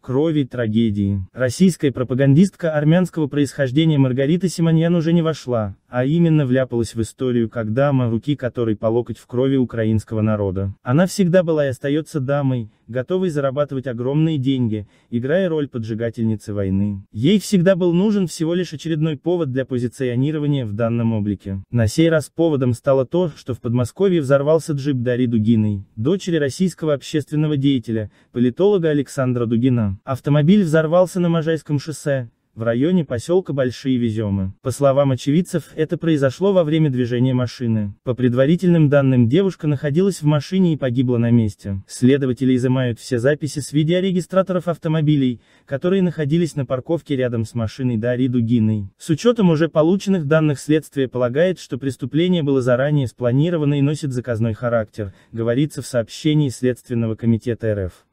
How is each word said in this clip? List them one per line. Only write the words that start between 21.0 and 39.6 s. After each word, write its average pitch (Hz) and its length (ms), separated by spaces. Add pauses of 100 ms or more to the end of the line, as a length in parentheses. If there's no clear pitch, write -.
облике. 98 580
На 117 160
сей 160 220
раз 156 200
поводом 139 440
стало 135 320
то, 170 320
что - 160
в - 80
Подмосковье 127 580
взорвался 143 540
джип 135 240
Дарьи 123 300
Дугиной, 107 580 (100)
дочери 165 400
российского 156 580
общественного 151 600
деятеля, 120 560 (220)
политолога 160 560
Александра 127 560
Дугина. 117 580
Автомобиль 147 600
взорвался 165 560
на 175 100
Можайском 160 480
шоссе, 139 540 (240)
в 110 80
районе 143 420
поселка 165 480
Большие 131 440
Веземы. 104 640
По 131 100
словам 139 400
очевидцев, 151 540 (100)
это 156 220
произошло 160 540
во 185 120
время 156 280
движения 123 420
машины. 113 680
По 127 120
предварительным 147 760
данным, 131 380
девушка 175 400